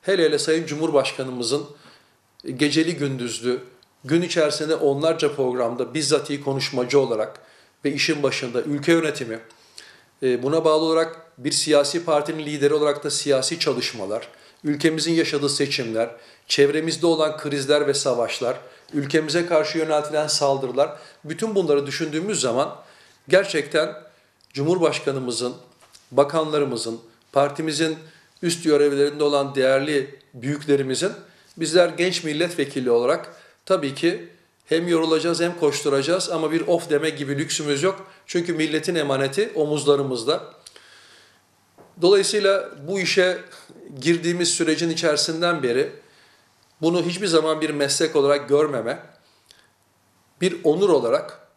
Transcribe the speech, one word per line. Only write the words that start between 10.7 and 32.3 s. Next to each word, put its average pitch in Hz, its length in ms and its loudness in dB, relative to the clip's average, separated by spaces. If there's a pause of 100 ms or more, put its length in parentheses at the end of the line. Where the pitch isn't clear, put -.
olarak 160 420 0 (120)
bir 135 140 -4
siyasi 147 520 2
partinin 156 420 -2
lideri 147 280 2
olarak 147 300 0
da 147 60 -4
siyasi 139 480 0
çalışmalar, 117 680 -4 (360)
ülkemizin 156 480 0
yaşadığı 147 360 0
seçimler, 120 640 -2 (380)
çevremizde 156 580 2
olan 156 300 2
krizler 143 500 0
ve 139 80 0
savaşlar, 123 600 0 (360)
ülkemize 156 540 0
karşı 165 320 0
yöneltilen 151 480 0
saldırılar, 139 680 0 (280)
bütün 170 300 -6
bunları 147 320 2
düşündüğümüz 156 540 -4
zaman 127 360 -2 (520)
gerçekten 175 680 2 (580)
Cumhurbaşkanımızın, 139 1000 -2 (560)
bakanlarımızın, 139 880 0 (320)
partimizin 151 640 0 (460)
üst 170 220 -2
görevlerinde 147 600 4
olan 139 300 0
değerli 135 640 0 (160)
büyüklerimizin, 139 800 -2 (440)
bizler 170 320 4
genç 175 360 -2
milletvekili 151 640 -2